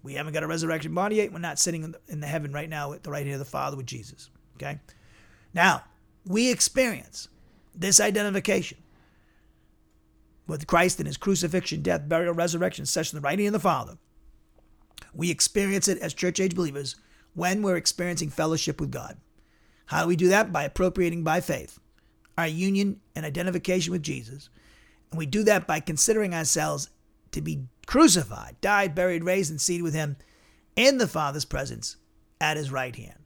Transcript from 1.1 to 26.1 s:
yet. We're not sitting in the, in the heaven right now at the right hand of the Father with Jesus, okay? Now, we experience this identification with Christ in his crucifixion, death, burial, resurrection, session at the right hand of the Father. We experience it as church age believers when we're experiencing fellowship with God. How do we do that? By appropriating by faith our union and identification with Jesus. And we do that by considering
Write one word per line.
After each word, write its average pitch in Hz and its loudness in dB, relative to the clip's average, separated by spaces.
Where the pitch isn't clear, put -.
yet. 208 2
We're 165 -10
not 170 -6
sitting 165 0
in 156 -10
the, - -18
in 156 -8
the 147 -6
heaven 147 -4
right 147 -8
now 147 -6
at 180 -16
the 156 -10
right 143 -4
hand 139 -4
of 135 -4
the 143 -8
Father 139 -6
with 131 -8
Jesus, - -14
okay? 147 -10
Now, 170 4
we 226 2
experience - -2
this 190 4
identification 202 0
with 156 -8
Christ 175 4
in 160 -4
his 147 -6
crucifixion, 175 -2
death, 160 0
burial, 170 2
resurrection, 170 -2
session - -2
at 143 -8
the 143 -2
right 160 0
hand 202 2
of 208 0
the 208 0
Father. 131 0
We 170 -2
experience 196 2
it 190 2
as 156 -6
church 180 -2
age 190 2
believers 143 -4
when 185 0
we're 185 2
experiencing 165 -2
fellowship 156 0
with 139 -4
God. - -10
How 160 0
do 165 2
we 175 4
do 180 4
that? 202 4
By 151 -2
appropriating 170 0
by 160 2
faith 117 -6
our 165 0
union 196 0
and 156 -6
identification 175 0
with 170 -2
Jesus. 135 -10
And 165 -6
we 160 -4
do 202 0
that 202 4
by 156 0
considering 190 2